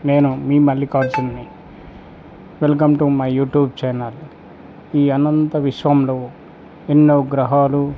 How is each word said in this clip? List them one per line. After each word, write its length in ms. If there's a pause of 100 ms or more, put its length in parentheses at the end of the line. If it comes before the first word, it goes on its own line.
నేను 200 (200)
మీ 80 (100)
మల్లికార్జున్ని. 760 (1200)
Welcome 380
to 60 (120)
my 80 (120)
YouTube 420
channel. 340 (880)
ఈ 20 (140)
అనంత 360 (140)
విశ్వంలో 500 (800)
ఎన్నో 220 (160)
గ్రహాలు 500 (160)